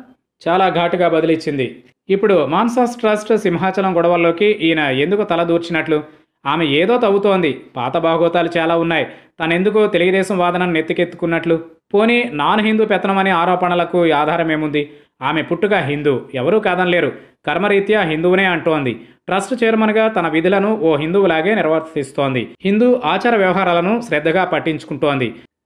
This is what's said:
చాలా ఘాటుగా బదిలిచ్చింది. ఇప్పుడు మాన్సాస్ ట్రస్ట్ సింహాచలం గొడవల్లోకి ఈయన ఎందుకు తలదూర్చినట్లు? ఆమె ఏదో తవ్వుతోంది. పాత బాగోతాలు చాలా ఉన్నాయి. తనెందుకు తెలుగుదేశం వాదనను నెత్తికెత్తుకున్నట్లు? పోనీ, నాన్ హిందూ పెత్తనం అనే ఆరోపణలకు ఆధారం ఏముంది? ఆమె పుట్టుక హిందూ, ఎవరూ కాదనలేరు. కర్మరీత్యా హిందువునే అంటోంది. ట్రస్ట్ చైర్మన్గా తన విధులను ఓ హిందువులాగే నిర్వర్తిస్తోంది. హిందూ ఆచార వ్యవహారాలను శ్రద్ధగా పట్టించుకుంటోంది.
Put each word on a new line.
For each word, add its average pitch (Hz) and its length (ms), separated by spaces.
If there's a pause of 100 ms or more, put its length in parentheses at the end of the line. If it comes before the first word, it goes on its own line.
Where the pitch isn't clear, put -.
(480)
చాలా 185 200
ఘాటుగా 175 400
బదిలిచ్చింది. 160 600 (460)
ఇప్పుడు 196 200 (120)
మాన్సాస్ 233 540
ట్రస్ట్ 214 360
సింహాచలం 190 600
గొడవల్లోకి 170 500 (200)
ఈయన 160 160 (200)
ఎందుకు 202 280
తలదూర్చినట్లు? 170 640 (500)
ఆమె 156 200
ఏదో 160 300
తవ్వుతోంది. 196 540 (260)
పాత 131 200
బాగోతాలు 165 640
చాలా 165 180
ఉన్నాయి. 165 300 (340)
తనెందుకు 180 460
తెలుగుదేశం 185 520
వాదనను 175 340
నెత్తికెత్తుకున్నట్లు? 165 840 (380)
పోనీ, 226 220 (160)
నాన్ 160 340
హిందూ 220 180
పెత్తనం 196 340
అనే 190 120
ఆరోపణలకు 175 720 (200)
ఆధారం 160 320
ఏముంది? 151 300 (400)
ఆమె 151 200
పుట్టుక 196 320 (140)
హిందూ, 147 260 (200)
ఎవరూ 156 260
కాదనలేరు. 180 500 (360)
కర్మరీత్యా 196 560
హిందువునే 175 420
అంటోంది. 160 480 (360)
ట్రస్ట్ 196 260 (100)
చైర్మన్గా 220 440
తన 190 200
విధులను 180 480
ఓ 160 200
హిందువులాగే 165 580
నిర్వర్తిస్తోంది. 156 920 (200)
హిందూ 240 400
ఆచార 202 320
వ్యవహారాలను 185 640
శ్రద్ధగా 165 440
పట్టించుకుంటోంది. 147 840 (380)